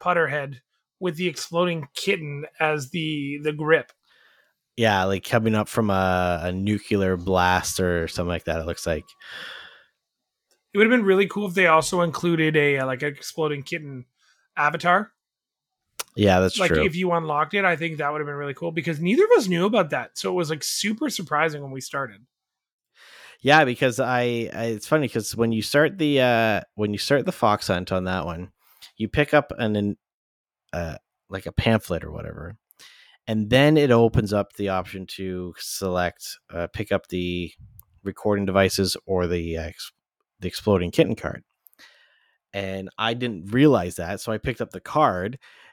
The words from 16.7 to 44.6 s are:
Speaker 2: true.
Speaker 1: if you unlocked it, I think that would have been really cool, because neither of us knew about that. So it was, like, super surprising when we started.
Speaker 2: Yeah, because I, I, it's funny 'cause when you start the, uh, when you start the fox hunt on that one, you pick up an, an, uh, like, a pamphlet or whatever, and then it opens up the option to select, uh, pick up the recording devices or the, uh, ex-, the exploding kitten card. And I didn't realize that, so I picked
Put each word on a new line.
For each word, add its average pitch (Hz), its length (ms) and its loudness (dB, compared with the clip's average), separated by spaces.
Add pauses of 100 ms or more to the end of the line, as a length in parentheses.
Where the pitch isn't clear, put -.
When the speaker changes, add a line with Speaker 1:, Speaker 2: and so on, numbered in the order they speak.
Speaker 2:
true. 78 120 4
Speaker 1:
if 156 100 0
you 180 180 0
unlocked 156 420 0
it, 202 100 0
I 175 120 4
think 160 220 -6
that 147 140 -2
would 151 80 -4
have 147 60 -4
been 143 100 -8
really 143 180 -6
cool, 170 160 -8
because 160 300 -4
neither 226 240 4
of 440 80 4
us 285 160 4
knew 175 180 2
about 208 240 2
that. - 280 -8
So 190 120 -4
it 185 40 -2
was, 165 160 -2
like, 156 120 -6
super 220 480 -4
surprising 151 520 -2
when 135 100 -12
we 135 80 -10
started. 123 440 -10 (1160)
Speaker 2:
Yeah, 147 240 6
because 127 360 0
I, 123 520 0
I, 113 120 -6 (100)
it's 104 140 -10
funny 151 200 2
'cause - 280 -4
when 117 160 2
you 110 100 0
start 151 360 2
the, 147 220 2
uh, 113 400 2 (140)
when 104 180 -2
you 98 60 -4
start 135 260 0
the 185 80 -4
fox 104 360 0
hunt 90 240 -2
on 92 120 0
that 92 220 -2
one, 87 240 -10 (460)
you 107 120 -6
pick 147 240 0
up 147 260 2
an, 107 180 0
an, 104 200 0 (760)
uh, 82 240 -6 (340)
like, 95 160 -10
a 90 60 -10
pamphlet 107 520 0
or 78 60 -12
whatever, - 460 -12 (720)
and 107 200 -2
then 143 280 6
it 143 160 4
opens 113 400 4
up 104 220 -2
the 101 160 -4
option 92 360 -6
to 90 520 -8
select, - 800 -4 (140)
uh, 85 140 -6
pick - 240 -8
up 98 180 -2
the 90 440 -4 (500)
recording 101 420 -2
devices 95 520 2 (100)
or 90 220 0
the, 82 280 -2
uh, 80 60 -6
ex-, - 300 -14 (480)
the 175 80 -6
exploding 87 420 0
kitten - 240 2
card. - 300 -10 (1080)
And 95 360 -6 (100)
I 117 160 -2
didn't 107 380 -6
realize 120 440 6
that, 90 240 -6
so 113 120 -6
I 107 60 -4
picked 123 220 -6